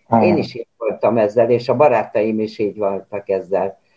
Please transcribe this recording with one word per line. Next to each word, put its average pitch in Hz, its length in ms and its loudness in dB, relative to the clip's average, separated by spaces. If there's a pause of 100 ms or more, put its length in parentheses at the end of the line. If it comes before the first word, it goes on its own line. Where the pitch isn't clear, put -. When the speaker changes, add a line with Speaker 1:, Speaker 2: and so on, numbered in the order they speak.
Speaker 1:
Aha. 117 180 4
Speaker 2:
Én - 120 4
is - 180 -4
így 117 120 -12 (100)
voltam 110 400 0
ezzel, 113 320 2
és 120 200 0
a 127 60 2
barátaim 110 640 2
is 107 200 -6
így 101 180 -4
voltak 98 520 -6
ezzel. 95 500 -2 (160)